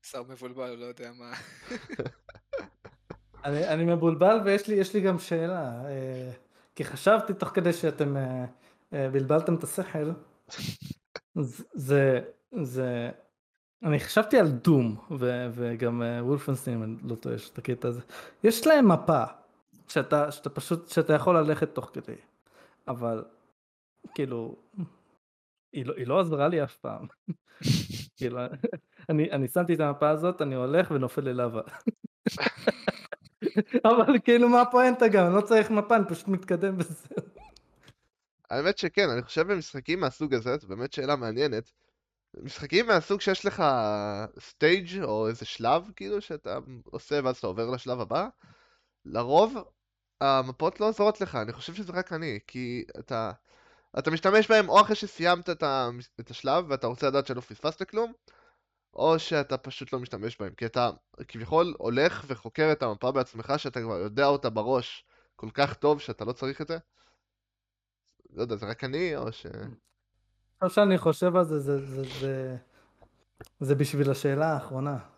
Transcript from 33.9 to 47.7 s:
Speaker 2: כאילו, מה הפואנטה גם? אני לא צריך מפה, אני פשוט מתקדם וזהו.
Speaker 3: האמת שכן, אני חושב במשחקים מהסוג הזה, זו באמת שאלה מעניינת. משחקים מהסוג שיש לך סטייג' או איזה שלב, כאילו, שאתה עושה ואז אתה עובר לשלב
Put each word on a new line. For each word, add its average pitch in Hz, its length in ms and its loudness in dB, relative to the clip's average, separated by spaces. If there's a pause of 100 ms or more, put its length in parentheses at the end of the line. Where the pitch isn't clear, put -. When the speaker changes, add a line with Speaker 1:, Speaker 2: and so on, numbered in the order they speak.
Speaker 2:
כאילו, 240 260 6
מה 240 120 8
הפואנטה 247 460 6
גם? 196 180 6
אני 175 100 4
לא 208 60 6
צריך 214 300 4
מפה, 208 240 4
אני 208 140 4
פשוט 165 180 -6
מתקדם 190 500 0
וזהו. - 380 -8 (1300)
Speaker 3:
האמת 160 280 0
שכן, 185 320 0
אני 120 120 0
חושב 160 260 -2
במשחקים 170 520 -4
מהסוג 147 340 -2
הזה, 123 240 0
זו 107 100 -10
באמת 104 260 -8
שאלה 143 220 -2
מעניינת. 117 560 -4 (720)
משחקים 175 440 0
מהסוג 196 340 2
שיש 190 240 0
לך 196 180 0 (760)
סטייג' 180 640 0
או 110 240 -2
איזה 113 180 -6
שלב, 156 500 0
כאילו, 202 260 -6
שאתה 135 380 -8 (260)
עושה - 380 -4
ואז 127 140 0
אתה 120 100 -6
עובר 110 220 -4
לשלב 127 300 -6